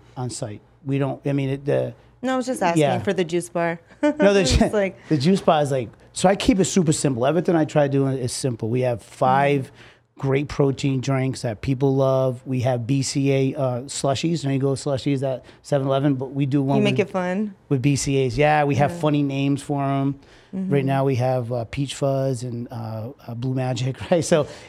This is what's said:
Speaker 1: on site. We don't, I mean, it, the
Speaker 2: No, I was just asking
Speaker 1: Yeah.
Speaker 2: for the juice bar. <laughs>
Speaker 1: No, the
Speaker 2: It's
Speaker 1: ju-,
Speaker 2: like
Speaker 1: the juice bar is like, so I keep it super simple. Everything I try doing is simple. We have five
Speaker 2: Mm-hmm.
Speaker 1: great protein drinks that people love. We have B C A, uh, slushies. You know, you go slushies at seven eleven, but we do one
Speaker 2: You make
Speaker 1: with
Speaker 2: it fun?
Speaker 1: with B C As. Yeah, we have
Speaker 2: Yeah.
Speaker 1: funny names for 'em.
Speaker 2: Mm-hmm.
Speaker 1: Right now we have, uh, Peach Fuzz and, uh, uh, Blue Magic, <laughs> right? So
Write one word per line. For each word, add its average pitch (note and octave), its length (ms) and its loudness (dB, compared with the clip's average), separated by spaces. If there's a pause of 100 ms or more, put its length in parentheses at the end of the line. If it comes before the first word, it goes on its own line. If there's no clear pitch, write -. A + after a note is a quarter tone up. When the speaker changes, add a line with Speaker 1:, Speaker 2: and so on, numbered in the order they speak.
(160)
Speaker 1:
on B2 140 -6
site. G#2+ 300 -12 (240)
We C#3 140 -2
don't, C3+ 280 -4
I C#3+ 60 0
mean, C#3 180 -2
it, C3+ 160 -6
the B2+ 280 -2 (280)
Speaker 2:
No, C4 120 -2
I - 20 0
was B3+ 100 -4
just B3 160 -6
asking E3+ 180 2
Speaker 1:
Yeah. C3+ 200 2
Speaker 2:
for G3+ 120 -2
the F3+ 120 0
juice E3+ 260 -4
bar. E3+ 280 -2 (120)
<laughs> - 120 -20
Speaker 1:
No, D4 300 4
the G3 80 4
Speaker 2:
It's E3+ 160 4
Speaker 1:
ju-, G#3 140 4
Speaker 2:
like G3 260 0 (140)
Speaker 1:
the D#3 80 4
juice F3+ 240 2
bar D#3+ 180 4
is C#3+ 100 0
like, B2+ 200 -2 (220)
so - 160 2
I G3+ 60 4
keep G#3 240 2
it F#3+ 60 4
super D#3+ 280 2
simple. B2+ 340 0
Everything E3 280 2
I D#3+ 100 4
try D3 220 2
doing C3+ 320 0
is B2 140 -4
simple. A#2 380 -4
We B2 100 0
have B2 220 -2
five C#3 680 0
Speaker 2:
Mm-hmm. - 580 -12
Speaker 1:
great C3+ 200 0
protein C#3 520 0
drinks C3 420 -2
that A2+ 200 -6
people C3+ 340 0
love. C3 480 0
We C3 160 -4
have B2 260 -2
B C#3 160 0
C C#3 300 0
A, C3+ 220 0
uh, B2+ 280 -2
slushies. C#3 600 -2
You C#3 60 -4
know, C3+ 60 0
you C3+ 60 -2
go C#3 120 0
slushies C3+ 500 -2
at C3 220 -6 (180)
seven C#3 240 0
eleven, C#3 280 2
but C3 180 -6
we C#3 120 -2
do C#3 180 2
one C#3 160 2
Speaker 2:
You C#3 40 4
make - 160 2
Speaker 1:
with F#3+ 100 0
Speaker 2:
it - 40 -20
fun? F#3+ 420 -4 (160)
Speaker 1:
with C#3 100 2
B C#3+ 160 2
C C3+ 300 0
As. A#2 100 -4
Yeah, D3+ 280 4
we C#3+ 100 2
have C#3+ 160 2
Speaker 2:
Yeah. F3 80 -8
Speaker 1:
funny D3 240 2
names C#3 400 0
for C#3+ 200 -4
'em. C#3 340 0 (380)
Speaker 2:
Mm-hmm. F#3+ 200 -2
Speaker 1:
Right C#3 100 2
now C3+ 220 2
we C#3 80 2
have, B2 380 -2
uh, A#2+ 180 -4
Peach C#3 240 -6
Fuzz C3+ 480 -2
and, A#2+ 300 -8
uh, A2 380 -10 (180)
uh, A#2+ 60 -12
Blue B2+ 200 -4
Magic, B2+ 460 -2
<laughs> - 100 -6
right? F3 140 4
So D3+ 240 2 (200)